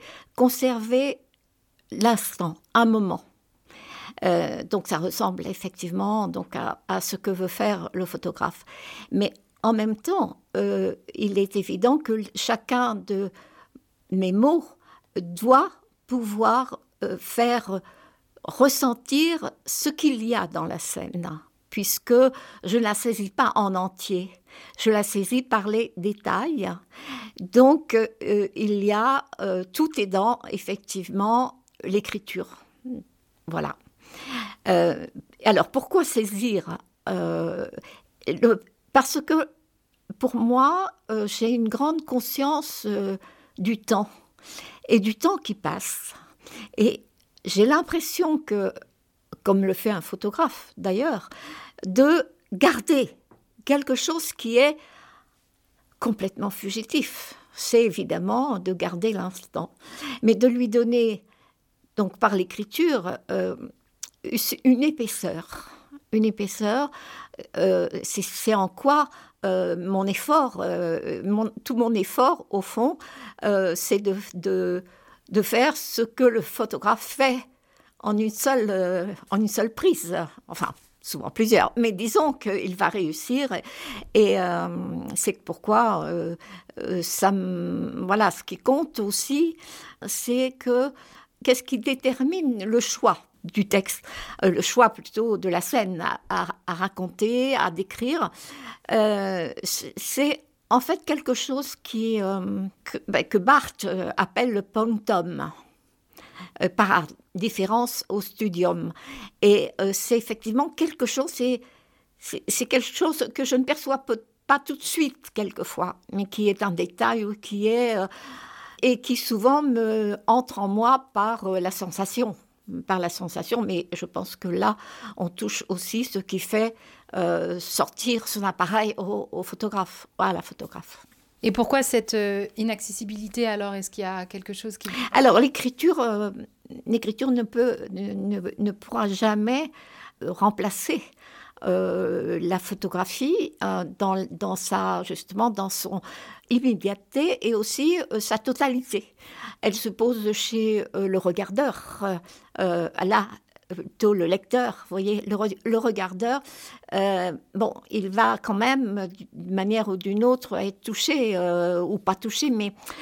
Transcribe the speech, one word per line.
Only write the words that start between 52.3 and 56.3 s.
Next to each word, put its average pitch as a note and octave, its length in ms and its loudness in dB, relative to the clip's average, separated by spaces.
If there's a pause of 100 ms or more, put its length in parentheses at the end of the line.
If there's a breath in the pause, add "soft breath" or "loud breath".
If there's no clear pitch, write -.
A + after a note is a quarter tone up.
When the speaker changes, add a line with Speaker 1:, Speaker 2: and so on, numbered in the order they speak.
Speaker 1:
garder B3+ 600 2 (520)
quelque C#4 300 2
chose D#4+ 360 -4
qui A3+ 240 -2
est D4 220 6 (1200 loud breath)
complètement G3 520 -2